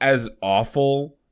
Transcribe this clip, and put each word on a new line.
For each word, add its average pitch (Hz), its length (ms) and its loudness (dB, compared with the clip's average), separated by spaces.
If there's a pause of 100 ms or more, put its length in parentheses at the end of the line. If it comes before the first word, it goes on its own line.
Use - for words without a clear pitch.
as 131 260 2 (140)
awful 139 760 0 (160)